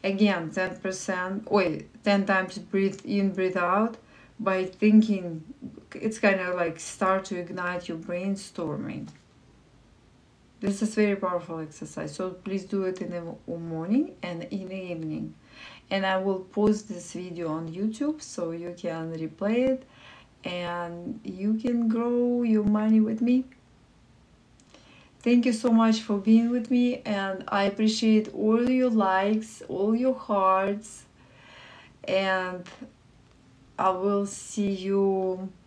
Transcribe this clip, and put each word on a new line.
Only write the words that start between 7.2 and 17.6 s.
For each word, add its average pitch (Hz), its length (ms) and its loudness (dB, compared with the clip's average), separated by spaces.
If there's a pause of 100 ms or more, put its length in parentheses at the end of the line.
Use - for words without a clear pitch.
to 180 120 -6
ignite 175 500 -6
your 165 100 -8
brainstorming. 175 1080 -6 (1500)
This 202 220 -2
is 214 120 -2
very 208 220 2
powerful 175 440 -4
exercise, 156 540 -10
so 185 160 -6
please 190 340 -6
do 196 200 -4
it 185 160 -4
in 175 100 0
the 170 460 -8
morning 165 680 0
and 170 220 -6
in 185 240 -8
the 190 140 -8 (100)
evening. 156 420 -6 (560)
And 190 140 0
I 190 140 2
will 190 220 0
post 208 480 0
this 175 240 -12
video 175 360 -8
on 160 200 -4